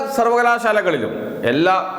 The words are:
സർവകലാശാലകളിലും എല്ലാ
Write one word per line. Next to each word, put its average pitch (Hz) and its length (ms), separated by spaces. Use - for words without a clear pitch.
സർവകലാശാലകളിലും 226 960
എല്ലാ 175 240